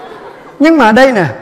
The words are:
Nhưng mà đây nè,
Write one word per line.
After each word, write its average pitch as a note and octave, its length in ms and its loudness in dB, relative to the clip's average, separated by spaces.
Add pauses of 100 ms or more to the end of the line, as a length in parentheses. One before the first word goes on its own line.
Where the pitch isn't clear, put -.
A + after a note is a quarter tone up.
(580)
Nhưng D#4+ 200 0
mà A3 140 2
đây C4 200 2
nè, F#3+ 140 -2 (160)